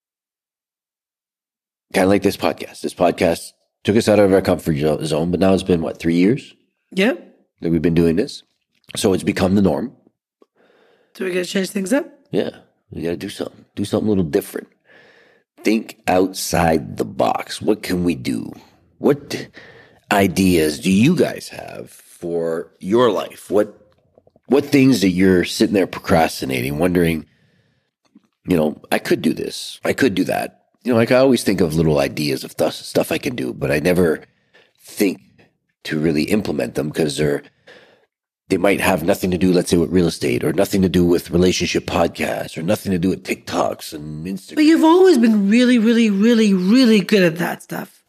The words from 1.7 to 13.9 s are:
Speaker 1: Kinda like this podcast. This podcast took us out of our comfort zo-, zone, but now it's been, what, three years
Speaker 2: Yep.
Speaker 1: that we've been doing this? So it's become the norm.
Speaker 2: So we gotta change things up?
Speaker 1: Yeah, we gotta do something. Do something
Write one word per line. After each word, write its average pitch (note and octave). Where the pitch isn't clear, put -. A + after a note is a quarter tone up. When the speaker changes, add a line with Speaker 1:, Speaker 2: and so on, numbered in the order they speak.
Speaker 1:
Kinda F#2+
like G2
this G2
podcast. -
This -
podcast E2+
took G#2+
us A2+
out G#2
of G2
our F#2+
comfort F2
zo-, D#2
zone, D#2+
but F2
now F#2+
it's F2+
been, E2+
what, -
three E2
years G2
Speaker 2:
Yep. A3
Speaker 1:
that E2+
we've E2
been E2+
doing E2
this? A#2+
So G2
it's F2
become F#2+
the G#2
norm. E2+
Speaker 2:
So G3
we F#3
gotta F3+
change F#3
things F#3+
up? D4
Speaker 1:
Yeah, -
we D#2+
gotta E2+
do G2
something. -
Do G2+
something G#2